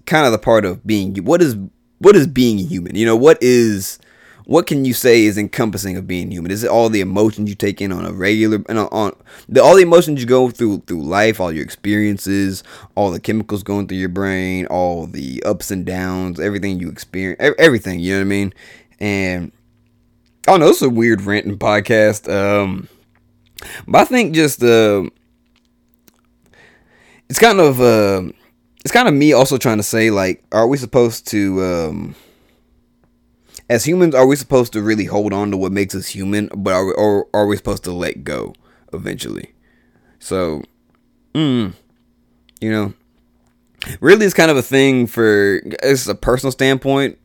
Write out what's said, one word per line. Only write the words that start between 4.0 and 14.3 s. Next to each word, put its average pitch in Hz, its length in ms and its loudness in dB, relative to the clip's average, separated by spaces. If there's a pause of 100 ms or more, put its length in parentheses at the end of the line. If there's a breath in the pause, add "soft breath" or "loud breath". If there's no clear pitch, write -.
what 160 220 0
can 139 200 -2
you 123 80 0
say 117 300 4
is 104 120 2
encompassing 98 600 -4
of 95 80 -12
being 90 240 -8
human? 87 200 -8
Is 107 140 -6
it 110 60 -2
all 113 180 2
the 107 140 0
emotions 104 480 -2
you 101 40 -10
take 101 280 -6
in 98 100 -6
on 87 140 -8
a 85 60 -10
regular, 107 560 0
and 113 100 -4
on, 101 140 -2
on 104 240 -4 (300 loud breath)
the, 123 160 4
all 160 140 8
the 185 60 10
emotions 170 380 4
you 120 60 -6
go 127 220 4
through, 110 380 -2
through 85 160 -8
life, 104 360 0
all 90 140 -4
your 76 120 -6
experiences, 98 960 -4 (320 loud breath)
all 98 160 -2
the 87 100 -8
chemicals 104 420 -6
going 101 260 -6
through 95 100 -8
your 92 100 -4
brain, 92 580 -4